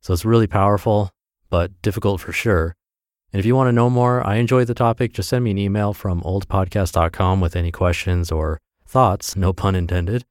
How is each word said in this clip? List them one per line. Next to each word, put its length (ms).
So 120
it's 120
really 220
powerful, 640
but 320
difficult 400
for 100
sure. 440
And 80
if 60
you 100
want 120
to 60
know 160
more, 360
I 100
enjoy 300
the 80
topic, 400
just 160
send 140
me 80
an 60
email 360
from 300
old 240
podcast 460
dot 180
com 280
with 160
any 160
questions 600
or 280
thoughts, 480
no 180
pun 220
intended. 560